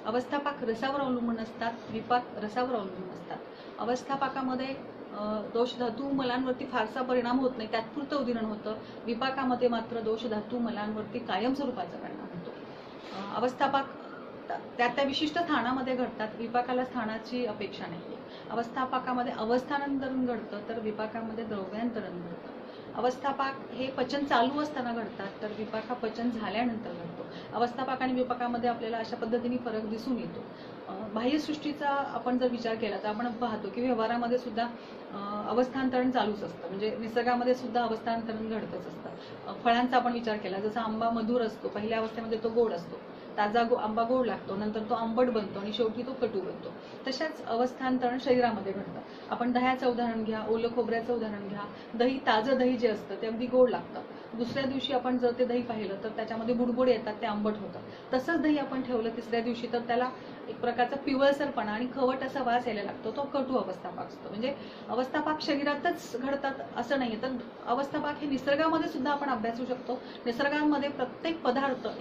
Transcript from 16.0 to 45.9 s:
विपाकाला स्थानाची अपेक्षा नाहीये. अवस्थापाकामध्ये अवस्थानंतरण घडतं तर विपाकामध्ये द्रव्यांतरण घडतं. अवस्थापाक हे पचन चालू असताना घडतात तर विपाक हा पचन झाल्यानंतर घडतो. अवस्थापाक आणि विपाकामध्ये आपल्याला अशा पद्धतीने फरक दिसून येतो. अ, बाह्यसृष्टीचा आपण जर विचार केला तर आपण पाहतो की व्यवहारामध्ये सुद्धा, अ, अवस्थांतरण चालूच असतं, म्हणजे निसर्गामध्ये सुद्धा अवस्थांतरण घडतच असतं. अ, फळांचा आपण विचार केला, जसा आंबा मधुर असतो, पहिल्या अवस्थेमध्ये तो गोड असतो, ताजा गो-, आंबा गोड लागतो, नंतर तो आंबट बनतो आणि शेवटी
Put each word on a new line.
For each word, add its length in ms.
विपाकाला 460
स्थानाची 640
अपेक्षा 400
नाहीये. 300
अवस्थापाकामध्ये 840
अवस्थानंतरण 960
घडतं 420
तर 100
विपाकामध्ये 680
द्रव्यांतरण 760
घडतं. 280
अवस्थापाक 600
हे 140
पचन 380
चालू 360
असताना 320
घडतात 500
तर 60
विपाक 300
हा 60
पचन 360
झाल्यानंतर 600
घडतो. 360
अवस्थापाक 460
आणि 100
विपाकामध्ये 580
आपल्याला 260
अशा 200
पद्धतीने 400
फरक 280
दिसून 340
येतो. 220
अ, 40
बाह्यसृष्टीचा 720
आपण 500
जर 100
विचार 260
केला 220
तर 120
आपण 180
पाहतो 440
की 100
व्यवहारामध्ये 580
सुद्धा, 260
अ, 380
अवस्थांतरण 600
चालूच 320
असतं, 260
म्हणजे 320
निसर्गामध्ये 540
सुद्धा 280
अवस्थांतरण 640
घडतच 380
असतं. 240
अ, 60
फळांचा 320
आपण 160
विचार 240
केला, 220
जसा 220
आंबा 300
मधुर 300
असतो, 280
पहिल्या 300
अवस्थेमध्ये 440
तो 60
गोड 240
असतो, 240
ताजा 260
गो-, 160
आंबा 240
गोड 240
लागतो, 300
नंतर 240
तो 140
आंबट 320
बनतो 320
आणि 140
शेवटी 300